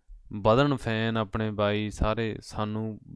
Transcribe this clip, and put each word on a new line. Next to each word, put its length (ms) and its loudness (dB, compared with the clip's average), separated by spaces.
ਵਧਣ 440 4
ਫੈਨ 400 -2
ਆਪਣੇ 340 -2
ਬਾਈ 400 0
ਸਾਰੇ, 500 -2
ਸਾਨੂੰ 580 -6